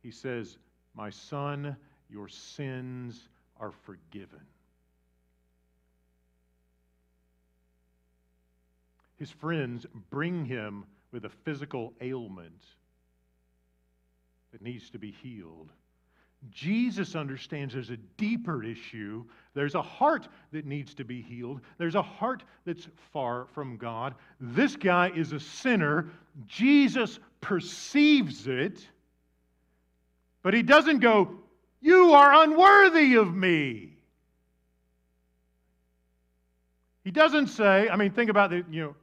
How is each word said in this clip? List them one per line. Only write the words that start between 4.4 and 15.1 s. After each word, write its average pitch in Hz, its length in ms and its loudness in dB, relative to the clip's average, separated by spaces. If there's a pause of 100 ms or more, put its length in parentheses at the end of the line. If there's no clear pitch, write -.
His 151 140 -16
friends 135 540 -8 (240)
bring 165 360 -8
him 107 400 -12 (260)
with 120 140 -14
a 101 40 -14
physical 139 720 -12
ailment 98 640 -14 (1900)
that 107 100 -20
needs 117 280 -16
to 117 100 -20
be 104 120 -16